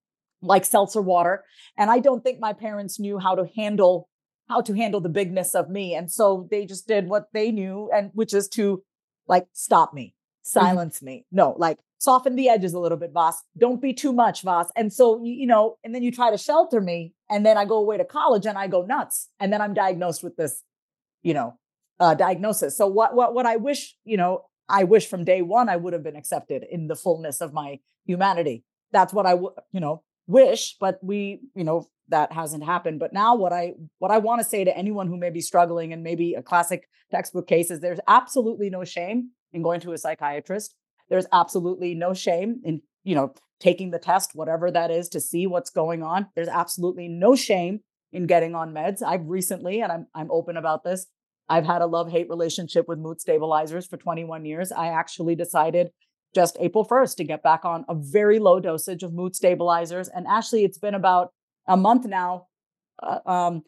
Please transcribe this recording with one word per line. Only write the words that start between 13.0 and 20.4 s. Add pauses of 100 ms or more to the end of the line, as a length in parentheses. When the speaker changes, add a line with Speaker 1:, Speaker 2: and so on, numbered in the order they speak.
Speaker 1:
Vas. (140)
Don't
be
too
much,
Vas."
And
so,
y-,
you
know,
and
then
you
try
to
shelter
me. (160)
And
then
I
go
away
to
college
and
I
go
nuts. (100)
And
then
I'm
diagnosed
with
this, (580)